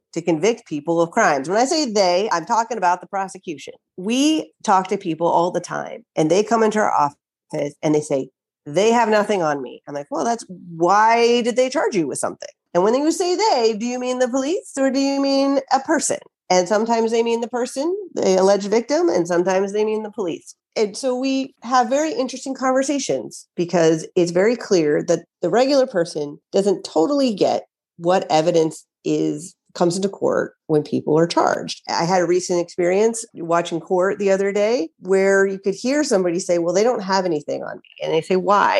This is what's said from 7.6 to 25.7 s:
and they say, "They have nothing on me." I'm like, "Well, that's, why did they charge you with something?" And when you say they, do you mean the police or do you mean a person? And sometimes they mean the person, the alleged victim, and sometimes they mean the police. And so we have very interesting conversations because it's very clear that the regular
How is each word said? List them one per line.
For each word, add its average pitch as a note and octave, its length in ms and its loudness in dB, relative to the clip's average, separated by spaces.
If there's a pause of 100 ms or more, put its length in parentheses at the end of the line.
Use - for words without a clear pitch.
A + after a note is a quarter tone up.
and D3+ 120 2
they D3 60 2
say, C#3 300 -4 (340)
"They F#3 280 2
have A#3 180 2
nothing G#3 320 2
on D3 180 0
me." B2+ 260 -14
I'm D3+ 60 -12
like, C#3+ 180 -8
"Well, E3 140 -4
that's, A#3 240 -4
why G#3 920 2
did A3+ 140 -2
they B3+ 120 2
charge D4 260 -2
you E3 120 0
with B2 120 -6
something?" - 300 -8 (240)
And F3 120 2
when A3+ 100 4
you D4 160 2
say F4 240 -2
they, D#4 420 2
do G#3 80 -6
you B3 140 -4
mean B3+ 220 -4
the B3+ 80 2
police C4+ 500 -4
or C4+ 120 0
do C4 100 0
you C#4 200 0
mean C#4 380 2 (140)
a C4 80 2
person? - 380 -2 (300)
And F3+ 200 2
sometimes A3+ 420 0
they A#3 140 2
mean A#3 160 0
the A#3 80 -6
person, B3+ 440 -4 (220)
the F#3 260 2
alleged G3+ 300 2
victim, C#4+ 380 0
and F3 180 0
sometimes F#3 460 0
they G#3+ 120 0
mean A3 200 -2
the G#3+ 80 -12
police. F3+ 420 -8 (220)
And G#3 200 -2
so B3+ 220 -4
we C4+ 340 -2 (120)
have A#3+ 240 2
very D4+ 240 0
interesting C4 420 -6
conversations C4 1000 -2
because E3 580 2
it's F3 160 2
very F#3+ 240 2
clear E3+ 540 0
that E3+ 160 -2 (180)
the F3 80 -2
regular C4 340 2